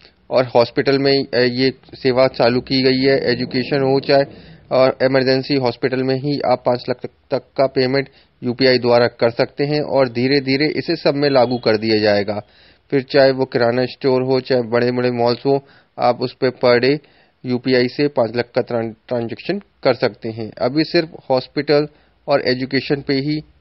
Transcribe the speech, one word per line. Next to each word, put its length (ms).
और 140
hospital 540
में, 340
अ, 60
ये 320
सेवा 320
चालू 340
की 200
गई 300
है। 200
Education 480
हो 200
चाहे 240
और 320
emergency 520
hospital 480
में 120
ही 240
आप 140
पाँच 240
लाख 140
तक, 60
तक 120
का 100
payment 420
यूपीआई 340
द्वारा 300
कर 220
सकते 360
हैं 160
और 280
धीरे-धीरे 580
इसे 280
सब 200
में 140
लागू 280
कर 200
दिया 200
जाएगा। 440
फिर 100
चाहे 300
वो 140
किराना 400
स्टोर 380
हो, 160
चाहे 220
बड़े-बड़े 500
malls 340
हो, 200
आप 220
उस 220
पे 60
per 360
day 120
यूपीआई 420
से 200
पाँच 280
लाख 100
का 160
ट्रां-, 320
transaction 520
कर 100
सकते 360
हैं। 280
अभी 260
सिर्फ 280
hospital 580
और 140
education 600
पे 120
ही 280